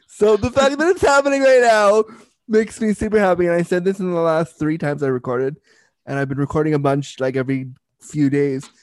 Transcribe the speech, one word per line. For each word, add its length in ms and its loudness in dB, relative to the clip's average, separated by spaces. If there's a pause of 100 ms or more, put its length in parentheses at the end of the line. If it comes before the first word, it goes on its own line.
So 300 2
the 140 -4
fact 260 2
that 100 0
it's 140 0
happening 400 2
right 200 6
now 420 4 (440)
makes 320 0
me 140 0
super 240 -2
happy. 300 2
And 80 0
I 80 0
said 200 -2
this 160 -2
in 120 -4
the 80 -2
last 400 -2
three 180 -2
times 240 -6
I 60 -2
recorded, 500 -4 (480)
and 140 -6
I've 100 -4
been 80 -6
recording 380 -2
a 40 0
bunch, 400 -2
like, 160 -2
every 360 -4 (280)
few 300 -2
days. 400 -2 (140)